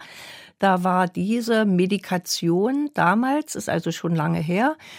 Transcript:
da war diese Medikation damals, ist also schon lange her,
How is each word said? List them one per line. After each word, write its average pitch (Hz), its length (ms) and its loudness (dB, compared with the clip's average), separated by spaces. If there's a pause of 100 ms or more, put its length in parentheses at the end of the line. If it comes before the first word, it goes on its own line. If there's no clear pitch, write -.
(600)
da 185 240 4
war 180 240 2
diese 220 580 0
Medikation 190 1300 0
damals, 240 600 0
ist - 120 -8
also 170 240 -2
schon 170 240 -2
lange 165 240 0
her, 202 380 0 (220)